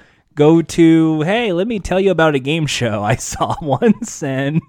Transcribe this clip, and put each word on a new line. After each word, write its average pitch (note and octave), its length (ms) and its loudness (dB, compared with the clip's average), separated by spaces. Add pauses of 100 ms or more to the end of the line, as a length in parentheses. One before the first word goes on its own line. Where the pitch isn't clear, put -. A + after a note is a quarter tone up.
(340)
go-to, D#3+ 880 4
"Hey, G#3 300 -2
let F3+ 140 -2
me A#3 120 -4
tell F3+ 220 -2
you G3 100 2
about D#3+ 240 2
a C#3 40 0
game D3+ 280 -4
show A2 360 -4
I A2 140 0
<laughs> - 0 -
saw - 440 -6
once," G#3 640 -2
and C#3 460 -2